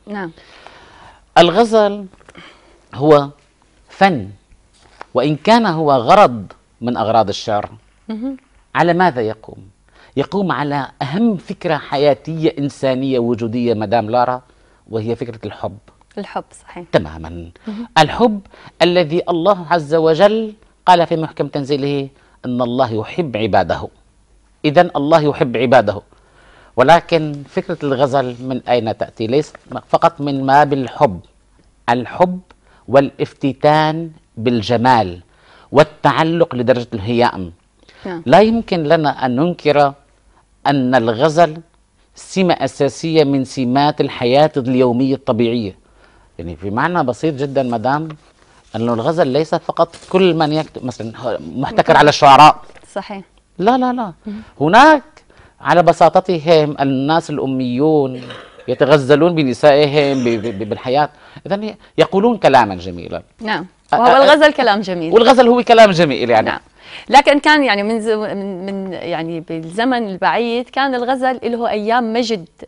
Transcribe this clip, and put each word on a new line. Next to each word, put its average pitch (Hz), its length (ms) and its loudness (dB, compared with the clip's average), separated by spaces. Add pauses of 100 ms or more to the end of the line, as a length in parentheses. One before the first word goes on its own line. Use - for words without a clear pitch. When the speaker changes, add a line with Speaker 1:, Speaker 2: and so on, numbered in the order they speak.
Speaker 1:
نعم. 196 240 -12 (1080)
Speaker 2:
الغزل 208 680 2 (880)
هو 143 340 4 (600)
فن، 147 400 -2 (840)
وإن 143 220 0
كان 226 300 2
هو 156 260 0
غرض 131 600 2 (280)
من 120 160 -4
أغراض 110 320 0
الشعر. 104 420 -6 (380)
Speaker 1:
مهم. 240 280 -10 (380)
Speaker 2:
على 165 180 2
ماذا 165 280 0
يقوم؟ 107 380 -8 (580)
يقوم 175 360 -4
على 143 360 -6 (140)
أهم 196 340 -2
فكرة 156 400 -6
حياتية 151 840 -2
إنسانية 135 600 -4
وجودية 117 560 -2
مدام 107 360 -2
لارا، 123 320 -2 (480)
وهي 113 260 -6
فكرة 117 280 -12
الحب. 104 340 -12 (400)
Speaker 1:
الحب، 196 260 -12 (180)
صحيح. 175 300 -20
Speaker 2:
تمامًا. 82 580 -6 (160)
Speaker 1:
مهم. 226 220 -12 (100)
Speaker 2:
الحب 202 420 0 (420)
الذي 175 460 0
الله 180 420 -2
عز 160 240 -2
وجل 202 600 2 (320)
قال 175 200 4
في 170 100 -2
محكم 156 320 -6
تنزيله: 139 600 -4 (380)
"إن 123 160 -4
الله 120 300 -2
يحب 113 440 -6
عباده". 95 520 -2 (760)
إذن 170 320 2
الله 151 240 2
يحب 139 360 -2
عباده. 113 460 2 (760)
ولكن 151 720 2
فكرة 185 340 -6
الغزل 131 580 -2
من 131 280 -8
أين 113 300 -2
تأتي؟ - 280 -8
ليس 139 260 -2 (360)
فقط 165 320 0
من 139 260 -4
باب 143 260 4
الحب. 127 480 -2 (680)
الحب 180 520 -2 (480)
والافتتان 151 1200 0 (260)
بالجمال 113 840 0 (520)
والتعلق 156 840 0
لدرجة 120 400 0
الهيام. 107 580 -2 (540)
Speaker 1:
نعم. 175 200 -12
Speaker 2:
لا 160 140 6
يمكن 220 420 0
لنا 147 440 0
أن 123 100 -2
ننكر 147 560 0 (760)
أن 131 280 0
الغزل 147 600 0 (580)
سمة 185 400 -2
أساسية 147 720 -2
من 139 200 -2
سمات 135 560 -2
الحياة 139 560 2
اليومية 127 580 0
الطبيعية. 117 640 -4 (600)
يعني 85 180 -12
في 139 140 -10
معنى 156 340 -2
بسيط 143 300 -4
جدًا 135 280 -4
مدام، 127 460 -4 (680)
أن 117 120 -4
الغزل 139 400 -2
ليس 151 260 -2
فقط - 420 -4 (140)
كل 185 240 2
من 156 180 0
يكتب 156 320 -8
مثلًا 113 280 -10 (440)
محتكر 160 400 0
على 147 120 6
الشعراء. 139 540 8 (300)
Speaker 1:
صحيح. 196 300 -12 (360)
Speaker 2:
لا، 233 200 0
لا، 254 140 -2
لا. 226 200 -8 (140)
Speaker 1:
مهم. 214 160 -12 (180)
Speaker 2:
هناك 247 420 6 (580)
على 160 220 2
بساطتهم 160 960 2
الناس 139 500 -2
الأميون 131 920 -2 (460)
يتغزلون 143 640 2
بنسائهم 139 880 2
ب-، 120 40 0
ب-، 110 300 -4
ب-، 107 100 -8
بالحياة. 127 400 -2 (380)
إذن 202 280 -8 (240)
يقولون 196 400 0
كلاما 123 360 4
جميلا. 87 480 -12 (180)
Speaker 1:
نعم. 202 260 -6 (280)
Speaker 2:
أ-، - 40 2
Speaker 1:
وهو 233 80 4
Speaker 2:
أ-، 262 180 6
Speaker 1:
الغزل 302 280 6
كلام 220 280 0
جميل. 175 320 -6
Speaker 2:
والغزل 233 360 6
هو 240 140 4
كلام 226 280 6
جميل 143 400 0
يعني. 110 200 4
Speaker 1:
نعم. 69 100 -8 (480)
لكن 285 300 4
كان 302 260 2
يعني 202 180 -2
من 220 180 -4
ز-، 220 100 -4
من، 196 560 -6
من 196 260 -10
يعني 165 480 -8
بالزمن 196 680 -4
البعيد 220 600 -2
كان 269 260 -4
الغزل 254 480 -4
له 233 280 -4
أيام 220 420 -2
مجد، 220 360 -4 (200)